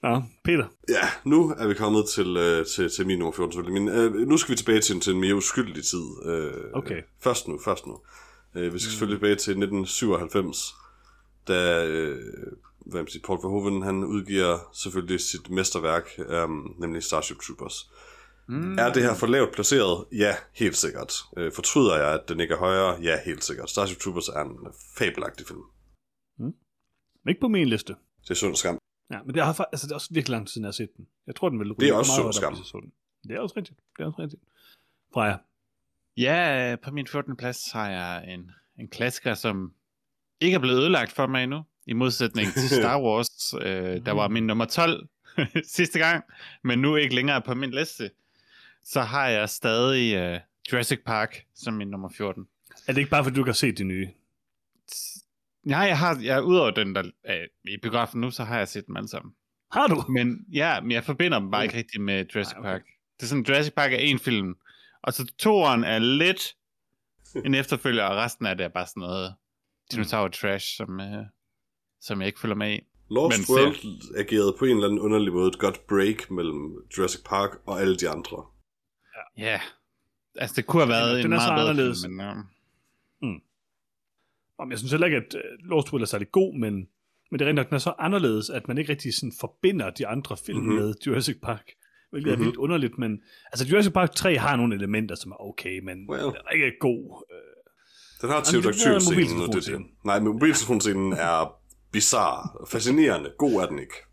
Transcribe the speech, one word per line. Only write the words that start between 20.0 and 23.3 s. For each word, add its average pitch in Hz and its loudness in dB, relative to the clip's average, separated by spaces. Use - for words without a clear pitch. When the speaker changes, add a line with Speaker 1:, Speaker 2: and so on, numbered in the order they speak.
Speaker 2:
Ja, 104 4
helt 98 2
sikkert. - -4
Øh, 82 -2
fortryder 98 4
jeg, 76 2
at - -16
den 82 -4
ikke 82 0
er 78 -4
højere? 92 2
Ja, 80 2
helt 78 -6